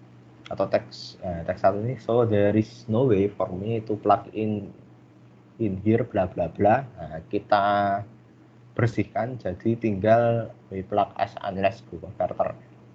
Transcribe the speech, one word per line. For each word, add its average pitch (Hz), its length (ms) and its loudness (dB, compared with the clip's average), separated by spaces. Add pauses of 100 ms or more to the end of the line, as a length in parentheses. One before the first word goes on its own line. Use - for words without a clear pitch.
(480)
atau 95 220 -2
teks, - 560 -4
eh, 85 180 -8
teks 90 220 -2
satu 101 180 2
ini, 127 160 -4
"So 117 240 2
there 104 320 4
is - 320 -2
no 120 220 2
way 101 240 4
for - 160 -4
me 107 400 -4
to 104 100 -2
plug 101 320 0
in, 104 400 -4 (880)
in 95 240 -2
here 113 220 4
bla 92 240 0
bla 85 240 -4
bla." 110 320 4 (100)
Nah, 80 320 -12
kita 101 380 2 (1120)
bersihkan 113 640 -2
jadi 101 340 -2
tinggal 113 760 2 (180)
"we 95 140 -8
plug 101 340 0
as - 140 -4 (100)
unless 98 480 -2
Google 87 240 -12
Character." - 400 -2 (400)